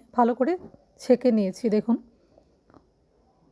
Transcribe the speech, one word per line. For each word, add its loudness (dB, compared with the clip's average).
ভালো 2
করে -2
ছেঁকে 2
নিয়েছি। -2
দেখুন, 0